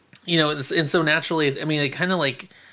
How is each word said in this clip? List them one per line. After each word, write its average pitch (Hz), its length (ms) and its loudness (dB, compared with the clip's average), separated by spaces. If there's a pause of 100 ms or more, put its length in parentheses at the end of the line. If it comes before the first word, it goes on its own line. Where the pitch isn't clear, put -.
(240)
you 175 120 0
know, 151 140 4
it's, 147 200 -4
and 160 180 0
so 165 140 2
naturally, 151 580 0
I - 40 -6
mean, 151 160 0
it 143 100 0
kinda, 180 260 -2
like, 139 340 -4 (220)